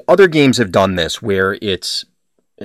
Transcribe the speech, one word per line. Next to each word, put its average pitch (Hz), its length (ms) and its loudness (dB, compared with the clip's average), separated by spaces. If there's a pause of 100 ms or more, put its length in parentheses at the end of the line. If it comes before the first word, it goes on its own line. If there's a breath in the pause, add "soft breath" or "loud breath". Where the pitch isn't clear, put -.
other 180 220 4
games 143 300 2
have 110 120 -2
done 95 240 0
this, 82 260 -6
where 98 400 -2
it's, - 440 -8 (600)